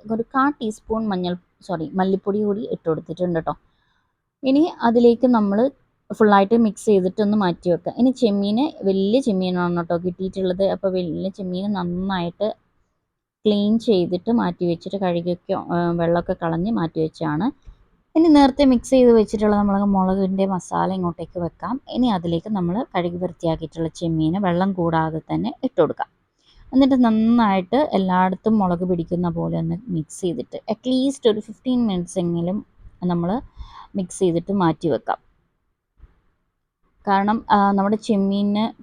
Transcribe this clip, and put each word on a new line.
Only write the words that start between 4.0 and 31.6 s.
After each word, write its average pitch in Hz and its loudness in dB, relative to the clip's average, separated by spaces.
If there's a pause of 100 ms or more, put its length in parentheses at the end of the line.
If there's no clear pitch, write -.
ഇനി 269 2 (200)
അതിലേക്ക് 240 4
നമ്മൾ 208 2 (520)
ഫുള്ളായിട്ട് 208 4
മിക്സ് 220 0
ചെയ്തിട്ടൊന്ന് 202 2
മാറ്റി 180 -2
വെക്കുക. 165 -2
ഇനി 254 4
ചെമ്മീൻ 202 0 (280)
വലിയ 196 2
ചെമ്മീനാണ് 180 0
ട്ടോ 175 -2
കിട്ടിയിട്ടുള്ളത്. 185 -4
അപ്പോൾ 190 -4
വലിയ 175 -4
ചെമ്മീൻ 185 -8
നന്നായിട്ട് 180 -4 (960)
ക്ലീൻ 208 2
ചെയ്തിട്ട് 185 0
മാറ്റി 185 -2
വെച്ചിട്ട് 175 -4
കഴുകിയൊക്കെ, 175 -2 (120)
ആ, 175 -2 (160)
വെള്ളമൊക്കെ 170 0
കളഞ്ഞ് 175 -4
മാറ്റി 170 -4
വെച്ചതാണ്. 156 -4 (680)
ഇനി 330 4
നേരത്തെ 285 6
മിക്സ് 254 2
ചെയ്ത് 247 8
വെച്ചിട്ടുള്ള 214 2
നമ്മളെ 202 0
മുളകിൻ്റെ 190 0
മസാല 180 -2
ഇങ്ങോട്ടേക്ക് 175 -6
വെക്കാം. 175 -6 (120)
ഇനി 240 0
അതിലേക്ക് 175 -4
നമ്മൾ 180 -2 (160)
കഴുകി 175 -4
വൃത്തിയാക്കിയിട്ടുള്ള 160 -4
ചെമ്മീൻ 165 -2
വെള്ളം 185 0
കൂടാതെ 160 -2
തന്നെ 170 -4 (100)
ഇട്ട് 262 -6
കൊടുക്കാം. - -2 (600)
എന്നിട്ട് 262 4
നന്നായിട്ട് 220 2 (120)
എല്ലായിടത്തും 190 0
മുളക് 180 0
പിടിക്കുന്ന 175 -2
പോലെ 165 -4
ഒന്ന് 165 -4 (100)
മിക്സ് 165 -6
ചെയ്തിട്ട് 151 -6 (100)
at - -6
least 262 -2
ഒരു 208 0
ഫിഫ്റ്റീൻ 247 -4